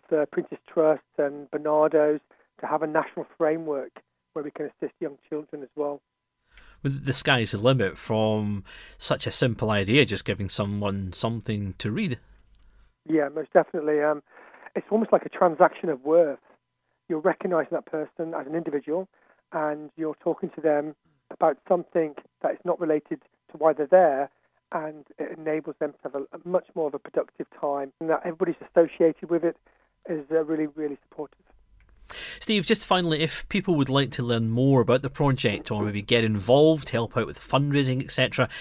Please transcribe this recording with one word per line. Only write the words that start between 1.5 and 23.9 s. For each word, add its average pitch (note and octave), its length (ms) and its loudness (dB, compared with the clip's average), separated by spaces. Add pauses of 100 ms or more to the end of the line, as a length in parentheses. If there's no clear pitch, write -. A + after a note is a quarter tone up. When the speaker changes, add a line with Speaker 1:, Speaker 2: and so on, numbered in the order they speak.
Speaker 1:
Barnardo's D3+ 680 2 (400)
to - 80 -8
have D#3 160 -2
a D#3+ 40 -2
national D#3 380 -4 (120)
framework D#3 640 -4 (320)
where D#3 100 -8
we D3 80 -10
can D3+ 140 -8
assist - 340 -10
young C#3+ 180 -8 (120)
children D3+ 340 -10
as B2+ 100 -16
well. C#3+ 280 -4 (840)
Speaker 2:
Well, C#3 100 -2
the C3+ 200 -4
sky's B2+ 380 2
the A2 60 -4
limit A2 400 2
from G#2+ 680 0 (320)
such - 280 -4
a A#2+ 60 -4
simple A2+ 400 0
idea, G#2+ 340 4
just - 200 -6
giving G2 240 -4
someone G2+ 640 -4
something G#2+ 640 -4
to G#2 140 -4
read. D#3 280 -4 (880)
Speaker 1:
Yeah, D#3 260 0
most D3+ 200 -10
definitely. D3+ 480 2
Um, D3 200 0 (540)
it's F3+ 160 -6
almost A3 220 2
like F3+ 120 2
a - 40 -8
transaction E3+ 600 2
of C3 140 -4
worth. D#3 360 4 (680)
You're D#3+ 120 -4
recognising E3 520 0
that D#3+ 140 -4
person D#3+ 480 -8
as D3+ 120 -6
an C#3+ 100 -10
individual, D#3+ 520 -4 (440)
and D3+ 460 -4
you're D#3 260 -6
talking E3 280 -4
to - 100 -12
them D3+ 340 0 (360)
about D#3 260 2 (100)
something E3+ 460 0 (300)
that - 80 0
is - 120 -8
not F3 160 -2
related D#3 400 -2 (320)
to - 60 -18
why D#3 160 4
they're D3+ 140 -2
there, D3 420 6 (420)